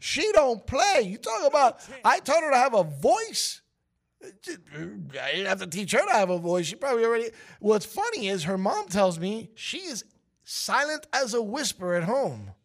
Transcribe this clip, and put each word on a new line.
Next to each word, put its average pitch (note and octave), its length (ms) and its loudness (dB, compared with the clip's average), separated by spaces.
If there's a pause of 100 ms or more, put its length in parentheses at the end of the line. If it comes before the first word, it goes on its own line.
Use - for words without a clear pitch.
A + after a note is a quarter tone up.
She G#4 320 -2
don't B3 340 4
play. E4+ 360 4
You F#3+ 160 -8
talk A4 280 -2
about, C#4 340 4 (240)
I C#4 160 4
told D#4+ 220 2
her D#4 80 -2
to C4+ 80 6
have B3+ 160 2
a G3+ 100 6
voice. C4 800 0 (600)
I - 80 -18 (1000)
didn't F#3+ 140 -4
have F#3+ 140 -2
to F#3 60 -10
teach F3 260 -6
her C4 120 4
to G4+ 80 0
have G3+ 180 4
a F3+ 80 0
voice. E3+ 280 0
She E3 100 -8
probably B3 280 0
already, A#3 260 0 (300)
what's G#3 260 2
funny G4 420 -4
is F#3+ 160 -2
her F#3+ 140 -2
mom D#4 300 -2
tells F#3 300 2
me G3+ 360 -6
she - 240 -8
is E4 260 -10 (400)
silent D4 680 -2
as B3+ 200 0
a A#3+ 100 0
whisper G3+ 520 -4
at F3 100 0
home. E3 460 -2 (140)